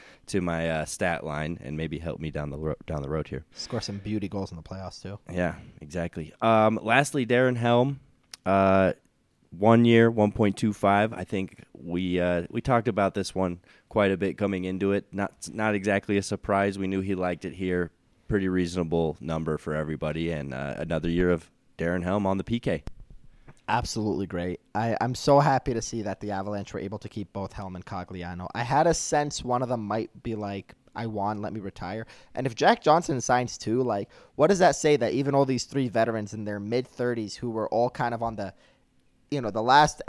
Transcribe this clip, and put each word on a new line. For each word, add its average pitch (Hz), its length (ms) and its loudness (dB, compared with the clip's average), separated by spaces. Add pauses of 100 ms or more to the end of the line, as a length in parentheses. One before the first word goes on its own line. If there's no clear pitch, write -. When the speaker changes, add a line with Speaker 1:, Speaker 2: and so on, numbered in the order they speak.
(260)
Speaker 1:
to 95 160 -2
my, 82 260 -2
uh, 78 160 -2
stat 85 400 -2
line 76 380 -4
and 76 160 -8
maybe 76 200 -4
help 82 220 -8
me 78 100 -6
down 73 200 -6
the 71 80 -8
ro-, 78 280 -4
down 78 140 -6
the 69 80 -6
road 76 200 -4
here." 69 240 -10
Speaker 2:
Score - 280 -8
some 101 180 -8
beauty 101 300 -4
goals 95 220 -6
in 87 80 -14
the 78 40 -14
playoffs 92 380 -12
too. 101 180 -12 (140)
Speaker 1:
Yeah, 90 220 0 (260)
exactly. 82 640 -8
Um, 110 400 4
lastly, 131 420 0
Darren 123 320 4
Helm, 120 440 2 (440)
uh, 95 480 6 (580)
one 113 360 6
year, 117 240 8
one 104 220 2
point 104 260 2
two 107 160 0
five. 104 400 2
I 90 100 -8
think 95 480 -6
we, 87 480 -2
uh, 87 300 2
we - 100 -6
talked 123 260 0
about 101 280 2
this 95 200 -4
one 90 260 -2 (280)
quite 101 240 2
a 92 60 0
bit 92 180 -2
coming 98 280 -2
into 95 280 0
it. 98 180 -2
Not, 98 220 -4 (180)
not 107 240 -2
exactly 101 440 0
a 95 40 0
surprise. 98 560 0
We 98 80 -2
knew 95 140 -2
he 95 140 -2
liked 90 320 -4
it 82 80 -10
here. 90 360 -2 (380)
Pretty 98 200 2
reasonable 85 720 0
number 78 380 -4
for 80 160 -6
everybody, 78 560 -4
and, 71 240 -6
uh, 67 240 -8
another 82 320 -2
year 90 180 2
of 85 220 0 (260)
Darren 85 260 -2
Helm 98 220 0
on 95 140 0
the 95 60 -4
P 117 160 -2
K. 85 220 -2 (840)
Speaker 2:
Absolutely 104 580 -2
great. 87 340 -4 (140)
I, 110 280 0
I'm 123 120 0
so 143 240 4
happy 135 360 2
to 113 80 -2
see 117 200 -6
that 98 180 -6
the 104 100 -6
Avalanche 98 420 -4
were - 80 -6
able 101 200 -8
to - 100 -14
keep 98 240 -10
both 98 180 -8
Helm 95 240 -10
and 90 80 -12
Cogliano. 90 680 -8
I 117 80 -4
had 135 240 2
a 160 80 4
sense 147 500 -2
one 123 160 0
of 127 80 -2
them 117 160 -4
might 107 380 -6
be 117 120 -6
like, 101 400 -8 (220)
"I 113 120 -6
won, 104 340 -2
let 98 100 -6
me 107 80 -8
retire." 98 460 -8 (280)
And 131 120 -4
if 117 80 -6
Jack 185 280 4
Johnson 156 380 2
signs 123 380 0
too, 117 240 0
like, 104 260 -2 (280)
what 147 100 6
does 185 140 4
that 165 160 6
say 147 200 4
that 117 160 2
even 139 220 0
all 139 100 6
these 131 200 0
three 131 240 -2
veterans 110 440 0
in 107 140 -8
their 104 140 -6
mid-thirties 120 760 -2
who 120 140 -6
were 110 180 -2
all 120 220 2
kind 120 240 -2
of 113 80 -6
on 113 140 -4
the, 101 180 -8 (760)
you 139 120 -2
know, 107 80 -2
the 110 120 0
last 143 460 8